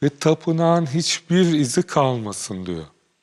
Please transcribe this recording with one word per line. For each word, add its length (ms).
ve 60
tapınağın 760
hiçbir 680
izi 300
kalmasın." 840
diyor. 200